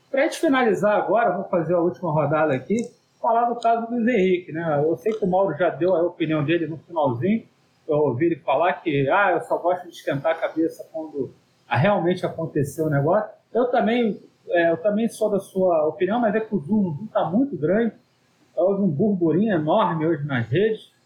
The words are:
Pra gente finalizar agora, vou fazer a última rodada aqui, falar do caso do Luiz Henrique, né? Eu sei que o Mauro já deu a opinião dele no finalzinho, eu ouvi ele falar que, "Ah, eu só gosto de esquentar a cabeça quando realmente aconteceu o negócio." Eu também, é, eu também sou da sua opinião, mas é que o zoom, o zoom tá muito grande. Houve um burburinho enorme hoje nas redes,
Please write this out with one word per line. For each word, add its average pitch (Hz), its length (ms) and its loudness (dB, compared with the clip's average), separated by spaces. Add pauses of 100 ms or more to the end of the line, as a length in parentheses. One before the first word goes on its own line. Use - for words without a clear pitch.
(100)
Pra 262 140 0
gente - 160 -4
finalizar 208 560 2
agora, 190 400 2
vou 190 80 -6
fazer 165 300 -2
a 180 40 2
última 175 320 -2
rodada 151 420 0
aqui, 196 380 -2 (320)
falar 233 260 2
do 233 120 -6
caso 226 260 2
do 233 80 -6
Luiz 233 140 0
Henrique, 185 420 2
né? 151 340 -2
Eu 160 120 0
sei - 160 -2
que 214 120 -4
o 190 40 2
Mauro 180 280 2
já 170 140 2
deu 170 240 0
a 165 80 2
opinião 156 420 -2
dele 165 220 0
no 156 120 -8
finalzinho, 160 680 -2 (420)
eu 151 100 0
ouvi 147 300 2
ele 165 140 0
falar 156 320 0 (100)
que, 139 260 0
"Ah, 185 260 4
eu 160 80 -2
só - 140 -4
gosto 180 300 -2
de 170 80 -20
esquentar 160 380 -4
a - 20 0
cabeça - 580 -4
quando 147 400 -8 (360)
realmente 175 580 0
aconteceu 156 600 -4
o 156 40 0
negócio." 151 400 0 (240)
Eu 240 120 2
também, 233 540 0 (280)
é, 170 240 2
eu 165 60 -2
também 208 300 0
sou 214 220 -2
da 202 80 0
sua 180 480 0
opinião, 185 320 -2
mas 220 160 0
é 220 60 0
que 220 120 -10
o 202 60 0
zoom, 185 300 0
o 160 80 -6
zoom 208 100 -10
tá 202 240 -2
muito 247 260 0
grande. 190 360 0 (640)
Houve 190 260 2
um 196 60 2
burburinho 175 640 0
enorme 165 520 0
hoje 160 200 0
nas 123 220 -2
redes, 208 440 -2 (140)